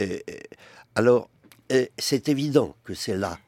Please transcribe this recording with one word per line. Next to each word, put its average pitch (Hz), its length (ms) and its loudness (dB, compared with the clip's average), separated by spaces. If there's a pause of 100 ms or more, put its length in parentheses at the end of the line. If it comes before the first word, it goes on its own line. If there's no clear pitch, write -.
Euh, 95 180 -4 (800)
alors, 120 340 4 (420)
euh, 127 140 4 (120)
c'est - 300 -2
évident 139 560 2
que 98 100 -10
c'est 98 220 -6
là 95 320 -4